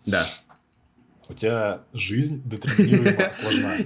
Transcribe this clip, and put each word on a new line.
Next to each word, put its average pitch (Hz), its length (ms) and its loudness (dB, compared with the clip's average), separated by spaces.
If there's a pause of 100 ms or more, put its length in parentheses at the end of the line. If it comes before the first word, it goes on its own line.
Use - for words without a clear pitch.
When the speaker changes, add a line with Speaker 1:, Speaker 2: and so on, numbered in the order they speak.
Speaker 1:
Да. 92 200 0 (1000)
Speaker 2:
У - 60 -16
тебя 110 500 -2 (100)
жизнь 131 500 -2
детерминируемо 185 840 2
Speaker 1:
<laughs> - 40 -8
Speaker 2:
сложна. - 540 -2